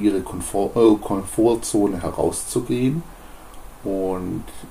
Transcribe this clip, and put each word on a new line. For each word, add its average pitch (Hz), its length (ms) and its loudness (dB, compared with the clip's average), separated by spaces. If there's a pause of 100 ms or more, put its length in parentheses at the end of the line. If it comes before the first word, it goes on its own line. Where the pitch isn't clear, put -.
ihre 98 200 2
Komfort-, 98 540 -4
äh, 110 220 8
Komfortzone 101 1040 2
herauszugehen. 127 1000 -2 (840)
Und 92 580 -2 (280)